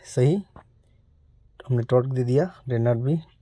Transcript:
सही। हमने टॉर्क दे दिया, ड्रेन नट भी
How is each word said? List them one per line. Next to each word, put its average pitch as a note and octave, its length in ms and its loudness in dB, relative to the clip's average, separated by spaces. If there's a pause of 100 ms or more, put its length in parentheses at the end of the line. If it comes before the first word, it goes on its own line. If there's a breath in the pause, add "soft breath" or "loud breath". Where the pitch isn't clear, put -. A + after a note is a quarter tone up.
सही। D3 360 0 (1160)
हमने A#2+ 240 -2
टॉर्क B2+ 240 2
दे B2+ 160 -2
दिया, B2+ 220 2 (220)
ड्रेन A#2 200 0
नट A#2+ 100 2
भी C3 180 -2 (260)